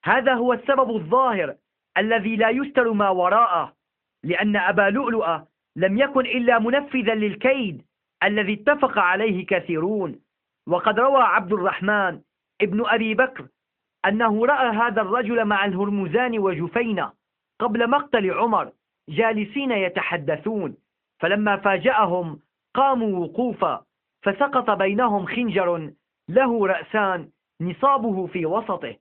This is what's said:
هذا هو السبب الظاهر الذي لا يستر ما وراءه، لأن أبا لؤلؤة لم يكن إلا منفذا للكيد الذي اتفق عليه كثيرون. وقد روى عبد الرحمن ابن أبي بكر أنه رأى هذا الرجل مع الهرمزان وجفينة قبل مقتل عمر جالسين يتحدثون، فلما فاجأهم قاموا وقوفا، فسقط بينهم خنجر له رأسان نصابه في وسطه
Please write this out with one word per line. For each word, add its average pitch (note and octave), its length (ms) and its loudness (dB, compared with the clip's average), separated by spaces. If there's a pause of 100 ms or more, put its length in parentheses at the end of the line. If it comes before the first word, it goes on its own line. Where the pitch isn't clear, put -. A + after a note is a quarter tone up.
هذا B3+ 300 2
هو B3 180 0
السبب C4 380 0
الظاهر G#3 640 0 (440)
الذي A3 380 0
لا A3 140 2
يستر B3+ 420 0
ما G3+ 160 2
وراءه، F3+ 640 2 (520)
لأن G3 320 0
أبا F#3+ 260 2
لؤلؤة G3+ 640 0 (300)
لم F#3+ 220 0
يكن C#4 220 2
إلا A#3+ 380 2
منفذا A#3+ 560 0
للكيد G#3+ 680 -2 (400)
الذي G#3 300 0
اتفق B3+ 460 0
عليه F#3 480 0
كثيرون. F3 760 -4 (480)
وقد F#3+ 320 0
روى C4+ 220 4
عبد F#3+ 300 2
الرحمن F#3+ 680 -2 (400)
ابن G#3 260 0
أبي A3 280 0
بكر B3 320 -2 (600)
أنه A3 400 2
رأى C4 220 2
هذا A3+ 340 0
الرجل A3+ 420 0
مع G3+ 200 0
الهرمزان G3+ 720 -2
وجفينة F#3 760 -2 (480)
قبل A#3 300 0
مقتل B3 400 0
عمر F3+ 420 -2 (360)
جالسين A3 640 -2
يتحدثون، F3 1040 -4 (440)
فلما G3+ 360 0
فاجأهم F#3 840 0 (360)
قاموا A3+ 520 0
وقوفا، F3 580 -2 (380)
فسقط B3 480 0
بينهم G3+ 560 0
خنجر F3 640 -2 (380)
له A#3 380 2
رأسان F#3 640 -2 (320)
نصابه G#3 640 0
في E3+ 200 -4
وسطه E3+ 540 -4